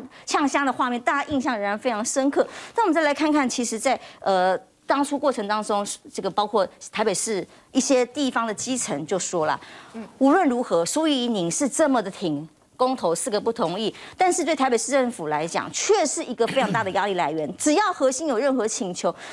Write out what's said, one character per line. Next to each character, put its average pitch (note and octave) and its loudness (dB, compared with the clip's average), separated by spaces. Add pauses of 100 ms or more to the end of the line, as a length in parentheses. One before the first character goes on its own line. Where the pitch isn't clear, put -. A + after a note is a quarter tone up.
(240)
呛 D#4 0
瞎 C#4+ 0
的 C4+ 2
画 C4 0
面， B3 -4
大 C#4+ 0
家 - -10
印 C#4 0
象 B3+ 0
仍 G3+ -4
然 G3+ -2
非 B3+ -2
常 A3 -2
深 C4+ 0
刻。 C#4 2 (280)
但 A#4 2
我 - 4
们 E4+ 4
再 E4 2
来 D4 4
看 D4 2
看， C#4 2
其 A#3+ -4
实 A3 -4
在， B3 0 (200)
呃， F#3 2 (300)
当 C#4+ 2
初 C#4 -2
过 C#4 2
程 G#3+ -4
当 G#3+ 0
中， G#3 0 (300)
这 - -8
个 F#3+ -2
包 G#3 0
括 G#3+ 2 (280)
台 - -2
北 G#3+ 2
市 F#3 -2 (280)
一 C4 0
些 B3+ 4
地 C4 -2
方 A#3 0
的 A3 -2
基 B3+ -6
层 G#3+ -4
就 G3 0
说 E3+ -2
了， C#3 0 (600)
无 C4+ 6
论 F4 4
如 B3 2
何， E3+ 2
苏 D#4 0
一 B3+ 0
宁 G3 0
是 C4 0
这 D4+ 2
么 B3+ 2
的 F#3+ -8
挺 D#3 -6 (300)
公 B3+ 2
投 F3 0
四 - -4
个 G3+ 0
不 A#3 -2
同 G3 -2
意， A3 -2 (240)
但 F4+ 4
是 E4 -2
对 D#4 0
台 C4 2
北 A#3 4
市 A3 -6
政 B3+ 2
府 E3 -6
来 D3+ 0
讲， E3+ -4
却 G4 4
是 D4+ -2
一 - -8
个 A3+ 2
非 C4 0
常 G#3 0
大 A3 0
的 F#3+ -4
压 F#3+ 0
力 G3 0
来 E3 0
源。 D#3 -2
<clears throat> - -18
只 D4 2
要 G4 2
核 C#4 2
心 D4 -4
有 B3+ 0
任 C4+ 2
何 A3 0
请 G3 -6
求， F3 -2 (200)